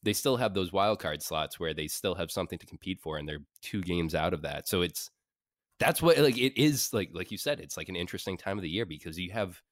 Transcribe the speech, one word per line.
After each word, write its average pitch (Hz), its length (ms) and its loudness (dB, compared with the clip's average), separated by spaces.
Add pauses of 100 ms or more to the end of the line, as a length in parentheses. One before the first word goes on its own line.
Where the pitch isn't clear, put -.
they 104 120 2
still 131 240 2
have 113 160 2
those 92 200 0
wild 101 260 4
card 76 220 -4
slots 78 380 -4
where 80 140 -2
they 78 140 -4
still 90 280 -2
have 87 160 -4
something 87 260 -4
to - 80 -14
compete 92 340 -8
for, 78 180 -6
and 73 120 -6
they're 76 140 -8 (180)
two 104 200 -4
games 85 340 0
out 82 180 2
of 78 80 -4
that. 73 260 -6
So 92 140 2
it's, - 300 -4 (680)
that's 147 240 2
what, 165 160 8
like, 139 200 6
it 127 220 2
is, 143 340 4
like, 101 200 0
like 85 180 -6
you 101 60 -8
said, - 220 -2
it's, - 180 -12
like, 80 120 -8
an 92 60 -4
interesting 90 420 -4
time 98 200 -4
of 98 60 -6
the 82 60 -4
year 101 160 -2
because 80 340 -10
you 90 120 -6
have 98 300 -4 (100)